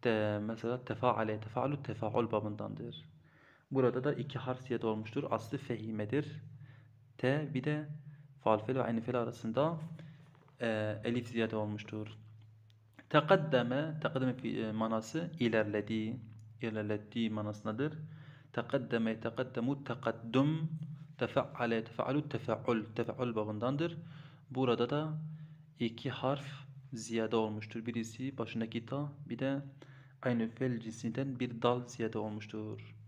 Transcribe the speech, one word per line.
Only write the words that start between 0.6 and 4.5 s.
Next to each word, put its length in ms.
tefaale, 540
tefaalu, 440
tefaul 480
babındandır. 800
Burada 320
da 100
iki 260
harf 220